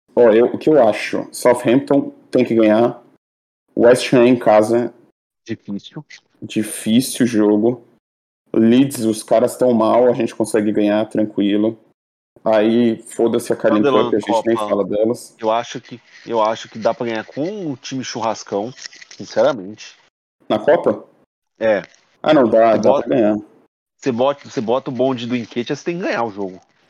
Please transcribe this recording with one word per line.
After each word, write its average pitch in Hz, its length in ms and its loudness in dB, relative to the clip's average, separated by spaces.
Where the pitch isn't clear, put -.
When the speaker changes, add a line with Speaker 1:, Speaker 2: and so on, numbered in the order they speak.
Speaker 1:
Ó, 123 160 6
eu, 113 160 4
o - 100 -6
que - 120 -2
eu 135 180 4
acho? - 440 -4
Southampton 139 800 0
tem 127 160 0
que 120 80 -2
ganhar. 113 480 2
West 120 380 4
Ham 120 140 6
em 127 100 4
casa. 117 560 2
Speaker 2:
Difícil. 110 600 -12
Speaker 1:
Difícil 113 840 -2
jogo. 107 580 0
Leeds, 123 500 2
os 110 200 -2
caras 120 340 0
tão 123 160 2
mal, 113 340 2
a 123 60 4
gente 117 220 -4
consegue 107 360 -2
ganhar 107 380 0
tranquilo. 107 680 -2
Aí, 113 580 2
foda-se 117 500 -2
a 113 40 -2
Carling 110 280 0
Speaker 2:
Sunderland, 123 280 2
Speaker 1:
Cup, - 20 0
a 117 40 0
gente 113 140 0
nem 117 80 0
Speaker 2:
Copa. 104 140 -6
Speaker 1:
fala 101 160 -2
delas. 110 540 -4
Speaker 2:
Eu 110 120 -2
acho 117 300 -4
que, 117 180 -18
eu 110 160 -2
acho 110 280 -2
que - 80 -18
dá 113 160 -2
pra 120 140 -8
ganhar 110 180 -6
com 175 460 -8
o 127 40 -10
time 131 280 -10
churrascão, 110 680 -6
sinceramente. 110 880 -6
Speaker 1:
Na 107 120 -2
Copa? - 460 0
Speaker 2:
É. 110 220 0
Speaker 1:
Ah, 156 120 0
não, 131 140 4
dá, 113 260 4
Speaker 2:
Você 104 60 2
Speaker 1:
dá 104 100 2
Speaker 2:
bota, 139 180 0
Speaker 1:
pra 143 100 -2
ganhar. 107 200 2
Speaker 2:
você 135 140 -4
bota, 127 380 -2
você - 120 -6
bota 123 280 -2
o 135 40 -8
bonde 127 320 -2
do 120 100 -4
Enquete, 120 400 -6
você - 80 -10
tem 175 140 -6
que 185 60 -8
ganhar 202 200 -4
o 110 80 -6
jogo. 95 300 -10